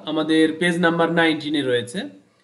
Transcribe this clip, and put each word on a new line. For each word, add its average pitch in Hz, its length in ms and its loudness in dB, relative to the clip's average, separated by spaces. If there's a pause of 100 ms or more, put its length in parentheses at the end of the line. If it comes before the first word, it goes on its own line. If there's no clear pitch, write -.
আমাদের 156 540 2
পেজ 175 200 0
নাম্বার 170 320 2
নাইনটিনে 151 500 0
রয়েছে, 123 380 -2 (440)